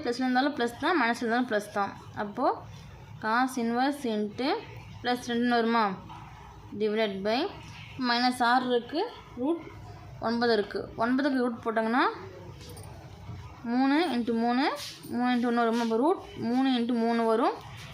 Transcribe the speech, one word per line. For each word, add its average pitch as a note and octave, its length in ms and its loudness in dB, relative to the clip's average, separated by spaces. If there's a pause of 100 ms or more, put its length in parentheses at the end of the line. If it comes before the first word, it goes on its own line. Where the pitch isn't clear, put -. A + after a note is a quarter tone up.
ப்ளஸ்ல A#3+ 240 0
இருந்தாலும் C4 320 4
ப்ளஸ் A#3+ 260 0
தான், E4+ 180 4
மைனஸ்ல A#3 240 2
இருந்தாலும் A#3+ 260 2
ப்ளஸ் G#3 260 0
தான். G3+ 160 0 (300)
அப்போது B3 340 0 (680)
cos B3 300 2 (100)
inverse C4 400 0 (120)
into G#3+ 340 -2 (540)
plus B3 180 0 (100)
ரெண்டுன்னு A#3+ 280 2
வருமா? A#3 260 4 (960)
Divided G#3+ 340 2 (140)
by A#3 100 2 (680)
minus B3 300 2 (120)
ஆறு B3 220 4
இருக்குது, C#4 360 0 (320)
ரூட் D#4+ 220 0 (640)
ஒன்பது A#3 320 4
இருக்குது. G3+ 280 -2 (160)
ஒன்பதுக்கு C4 420 2
ரூட் A#3 200 -4
போட்டாங்கன்னா A3+ 400 2 (1700)
மூணு C4+ 260 4 (180)
into A#3 160 0 (100)
மூணு, A#3+ 220 4 (520)
மூணு B3 180 2
into B3 160 2
ஒன்று A#3+ 140 4
வருமா? A#3 220 4
அப்போ A3+ 160 2
ரூட் E4 220 2 (240)
மூணு C4 300 2
into A#3 160 0 (100)
மூணு A#3 260 2
வரும். C4 240 4 (400)